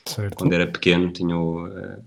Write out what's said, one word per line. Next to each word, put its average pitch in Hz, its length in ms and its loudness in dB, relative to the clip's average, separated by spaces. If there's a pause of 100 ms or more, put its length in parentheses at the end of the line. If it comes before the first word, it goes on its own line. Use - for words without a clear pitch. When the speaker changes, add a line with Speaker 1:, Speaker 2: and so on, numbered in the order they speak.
Speaker 1:
Certo. 101 280 -4
Speaker 2:
quando 90 200 2
era 87 120 4
pequeno, 87 460 4
tinha 87 240 -2
o, 85 320 -2
eh, 92 380 -12